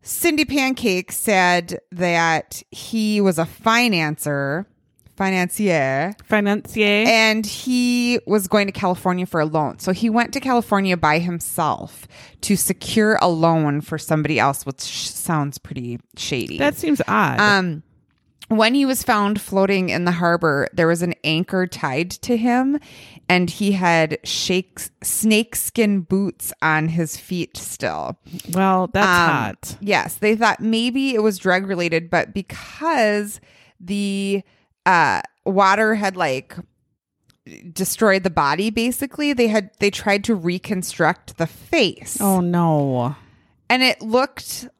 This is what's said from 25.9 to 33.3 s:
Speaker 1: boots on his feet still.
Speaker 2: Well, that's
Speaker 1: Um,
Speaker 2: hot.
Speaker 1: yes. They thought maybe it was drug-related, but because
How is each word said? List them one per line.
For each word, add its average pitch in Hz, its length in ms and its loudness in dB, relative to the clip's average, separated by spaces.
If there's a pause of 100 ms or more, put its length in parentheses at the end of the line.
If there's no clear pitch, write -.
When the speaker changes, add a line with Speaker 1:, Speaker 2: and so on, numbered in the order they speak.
Speaker 1:
boots 190 600 -4
on 156 280 2
his 165 280 -2
feet - 400 -8
still. 78 600 -6 (340)
Speaker 2:
Well, 185 400 2
that's 196 140 2
Speaker 1:
Um, 170 280 4
Speaker 2:
hot. 107 460 -6
Speaker 1:
yes. 196 360 -2
They 214 180 2
thought 220 240 2
maybe 240 560 0
it 214 80 2
was 202 160 0
drug-related, 175 720 -2
but - 240 0
because 214 1080 -2 (380)